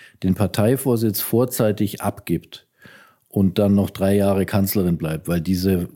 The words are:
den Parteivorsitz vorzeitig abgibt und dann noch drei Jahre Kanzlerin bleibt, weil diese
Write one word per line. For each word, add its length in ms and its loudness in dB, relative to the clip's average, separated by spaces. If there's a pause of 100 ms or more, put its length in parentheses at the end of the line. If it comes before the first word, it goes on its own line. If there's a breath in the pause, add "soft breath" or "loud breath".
(220 loud breath)
den 120 2
Parteivorsitz 840 0
vorzeitig 840 0
abgibt 640 -6 (640 soft breath)
und 300 0
dann 160 4
noch 160 2
drei 240 0
Jahre 300 2
Kanzlerin 540 0
bleibt, 300 -6
weil 120 0
diese 540 0